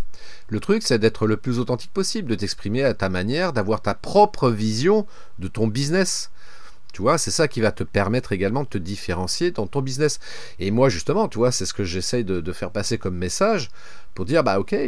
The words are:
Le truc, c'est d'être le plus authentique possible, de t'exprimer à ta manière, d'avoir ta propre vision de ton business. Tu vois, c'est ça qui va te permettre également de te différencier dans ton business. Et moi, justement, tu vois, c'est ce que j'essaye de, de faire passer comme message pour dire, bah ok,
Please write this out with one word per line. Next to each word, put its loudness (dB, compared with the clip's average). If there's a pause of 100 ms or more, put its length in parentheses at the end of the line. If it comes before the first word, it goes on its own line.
(500)
Le -2
truc, 2
c'est 4
d'être 2
le 2
plus -2
authentique -2
possible, -2
de 0
t'exprimer -2
à 4
ta 0
manière, 0
d'avoir 0
ta 0
propre 4
vision 2 (320)
de -4
ton 0
business. 0 (600)
Tu -8
vois, 4
c'est -2
ça 4
qui -4
va 6
te -4
permettre 0
également 0
de -4
te -4
différencier -2
dans -2
ton -2
business. 0 (400)
Et 0
moi, 6
justement, 0
tu -6
vois, 4
c'est -2
ce -4
que -2
j'essaye -2
de, 0
de -4
faire -6
passer -2
comme -4
message 0 (440)
pour -4
dire, 4
bah 4
ok, -2 (120)